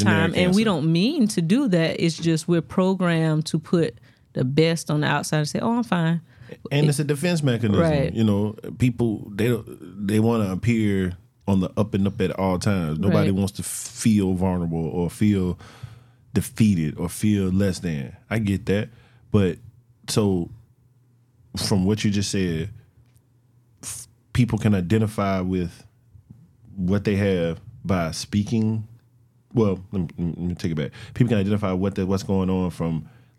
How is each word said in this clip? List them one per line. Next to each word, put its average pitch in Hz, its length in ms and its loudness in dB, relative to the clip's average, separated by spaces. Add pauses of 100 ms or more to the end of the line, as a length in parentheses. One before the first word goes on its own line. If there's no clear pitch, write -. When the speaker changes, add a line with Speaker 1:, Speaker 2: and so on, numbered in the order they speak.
Speaker 1:
time. 165 280 4
Speaker 2:
generic 165 60 -2
Speaker 1:
And 180 180 4
we 214 80 6
Speaker 2:
answer. - 20 4
Speaker 1:
don't 160 260 2
mean 214 380 2
to 185 120 -2
do 220 280 2
that. 165 340 2
It's 165 140 0
just 165 320 0
we're 170 120 4
programmed 170 840 0
to 165 120 -2
put 165 360 0 (400)
the 143 100 0
best 160 460 0
on 151 100 0
the 143 60 0
outside 147 320 0
and 147 100 -2
say, - 100 -4
"Oh, 233 180 0
I'm 240 60 0
fine." 170 380 0 (500)
Speaker 2:
And 147 140 2
Speaker 1:
It 151 40 4
Speaker 2:
it's 139 100 0
a 156 40 0
defense 151 380 0
mechanism. 117 400 2
Speaker 1:
Right. 147 320 2
Speaker 2:
You 110 100 0
know, 104 320 2 (220)
people, 117 560 0
they 101 140 -2
don't, 101 600 -6
they 107 120 2
wanna 110 320 2
appear 98 680 0 (300)
on 98 140 2
the 92 140 -2
up 101 200 0
and 98 120 2
up 95 140 -4
at 90 160 0
all 92 220 0
times. 85 400 -2
Nobody 98 320 2
Speaker 1:
Right. 95 80 0
Speaker 2:
wants 95 140 -2
to - 100 -10
feel 101 720 0
vulnerable 87 500 -2
or 85 240 -2
feel 95 480 0 (760)
defeated 87 640 2
or 82 120 -4
feel 101 400 0
less 95 300 0
than. 73 360 -6 (140)
I 107 100 0
get 98 280 -2
that. - 220 0 (420)
But 98 260 4 (500)
so 95 420 0 (1080)
from 95 280 0
what 104 180 0
you 107 80 2
just 98 180 -2
said, 85 400 -2 (1120)
f-, - 260 -14 (260)
people 113 260 2
can 104 160 4
identify 98 640 0
with 90 420 -2 (920)
what 98 300 0
they 107 100 2
have 92 440 0 (240)
by 87 280 -2
speaking. 110 760 -2 (640)
Well, 101 260 2 (120)
let 98 100 -4
me, 80 60 -4 (100)
let 85 200 -4
me 87 180 -4
take 90 180 -4
it - 20 -4
back. 76 160 -4 (220)
People 120 160 2
can 113 100 2
identify 98 320 0
what 95 240 -2
the, 98 100 -2
what's 95 180 -2
going 95 260 0
on 92 220 0
from, 82 360 -6 (320)